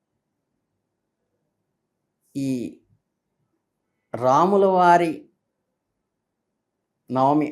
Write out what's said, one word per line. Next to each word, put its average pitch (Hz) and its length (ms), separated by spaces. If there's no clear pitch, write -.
ఈ 135 140
రాముల 160 520
వారి 175 460
నవమి 139 420